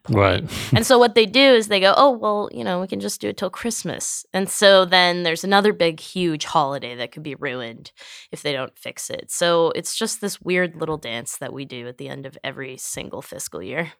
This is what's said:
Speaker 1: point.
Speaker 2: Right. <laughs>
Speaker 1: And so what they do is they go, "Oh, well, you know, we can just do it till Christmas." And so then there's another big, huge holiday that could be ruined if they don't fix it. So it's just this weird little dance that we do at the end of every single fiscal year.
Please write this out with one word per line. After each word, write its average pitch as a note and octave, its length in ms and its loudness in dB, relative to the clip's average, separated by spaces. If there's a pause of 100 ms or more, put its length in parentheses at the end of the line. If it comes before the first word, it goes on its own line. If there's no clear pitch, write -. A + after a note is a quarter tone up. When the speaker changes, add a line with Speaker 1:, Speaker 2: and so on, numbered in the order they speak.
Speaker 1:
point. A#2 120 0
Speaker 2:
Right. G2 280 4 (160)
<laughs> - 140 -2
Speaker 1:
And A3+ 120 2
so B3+ 120 6
what A#3+ 160 6
they A3+ 120 6
do A3+ 140 2
is B3 260 6
they G#3 140 2
go, F#3+ 160 6
"Oh, C#4 140 8
well, G#3+ 420 -2
you A#3+ 100 -10
know, F#3 180 -2
we F#3+ 60 -6
can G3 140 -6
just G#3 200 -8
do G#3 100 -4
it G3+ 80 -8
till F#3 120 -4
Christmas." - 800 -8
And F#3+ 160 -2
so G3 360 6
then F3+ 380 2
there's E3 200 -2
another G3 300 4
big, E3+ 260 0
huge E3+ 460 -4
holiday C3+ 500 -2
that A#2+ 180 -8
could D3+ 100 -16
be D3+ 120 -10
ruined B2+ 560 -10 (400)
if - 120 -14
they D3 100 -4
don't C3 260 -8
fix - 320 -14
it. - 200 -12
So E3+ 440 0
it's - 220 -6
just A3 240 -6
this G3+ 200 -8
weird F3+ 360 -2
little D#3 220 -6
dance A#2 400 -10
that B2+ 140 -12
we C3+ 120 -10
do B2 240 -14
at B2 80 -16
the C#3 120 -14
end C3+ 180 -12
of C3+ 180 -18
every C3 320 -10
single - 460 -10
fiscal - 400 -12
year. C#3 380 -8